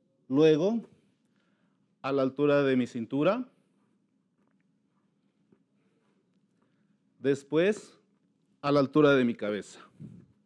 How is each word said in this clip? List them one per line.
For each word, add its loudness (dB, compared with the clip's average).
luego 2
a -8
la 0
altura 0
de 0
mi 0
cintura, -4
después -4
a -2
la 4
altura 4
de 2
mi -2
cabeza. -8